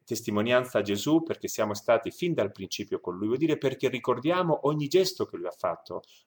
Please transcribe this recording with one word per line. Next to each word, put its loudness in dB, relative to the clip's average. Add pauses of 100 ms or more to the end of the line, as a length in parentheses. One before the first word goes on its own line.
testimonianza 0
a 2
Gesù 2
perché -6
siamo -2
stati 2
fin -2
dal 0
principio -6
con -6
Lui, -4
vuol 0
dire 2
perché -2
ricordiamo 0
ogni 0
gesto 2
che -14
Lui -8
ha -6
fatto. -6 (240)